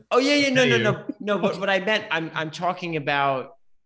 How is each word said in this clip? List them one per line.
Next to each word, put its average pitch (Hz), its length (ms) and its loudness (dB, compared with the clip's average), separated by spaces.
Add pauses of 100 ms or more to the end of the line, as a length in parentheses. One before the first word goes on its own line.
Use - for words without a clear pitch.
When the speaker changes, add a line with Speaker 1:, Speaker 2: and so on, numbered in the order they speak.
Speaker 1:
Oh, 233 80 4
yeah, 277 160 4
yeah, 285 160 4
no, 254 140 4
Speaker 2:
pay 247 80 4
Speaker 1:
no, 233 60 4
Speaker 2:
you. 220 60 2
Speaker 1:
no, 208 200 0 (160)
no. 202 180 -2
But 185 220 -2
what 196 100 -2
I 190 100 2
meant, 208 300 -2
I'm, 160 240 -4
I'm 160 160 -4
talking 170 460 -4
about 139 560 0 (340)